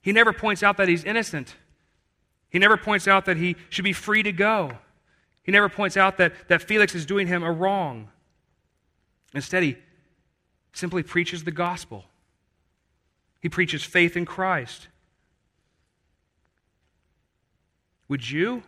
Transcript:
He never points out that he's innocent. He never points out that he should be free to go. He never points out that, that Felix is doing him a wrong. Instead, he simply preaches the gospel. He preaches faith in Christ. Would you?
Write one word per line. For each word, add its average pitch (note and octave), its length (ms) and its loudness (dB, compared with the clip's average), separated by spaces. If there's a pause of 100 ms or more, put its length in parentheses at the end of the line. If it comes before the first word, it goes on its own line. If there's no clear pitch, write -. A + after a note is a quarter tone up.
He G3 100 -2
never A3 220 6
points G#3 300 -2
out G3+ 160 4
that G3 100 4
he's E3+ 160 2
innocent. G#3 500 -4 (920)
He F3 100 0
never G#3 180 6
points G#3 300 -2
out G3 200 4
that F3+ 100 0
he E3+ 200 0 (120)
should - 160 -6
be G3 80 0
free G#3+ 320 0
to G3+ 80 -2
go. F#3 460 0 (680)
He F#3 80 -2
never G3+ 160 2
points G3 280 -4
out F#3+ 200 2
that, F3 160 2 (160)
that E3+ 140 2
Felix G#3 320 2
is D#3+ 120 -6
doing F#3+ 220 -2
him F3 160 -2
a E3+ 80 -2
wrong. D#3+ 560 -2 (1300)
Instead, F3 280 -2
he C#3 140 0 (960)
simply F3 320 -4
preaches F3 400 -4
the E3+ 80 -6
gospel. E3 520 -6 (1400)
He E3+ 80 -4
preaches D#3 360 -2
faith E3+ 320 2
in F3 80 -2
Christ. F3+ 640 -4 (3250)
Would C3 200 -6
you? G3+ 400 -4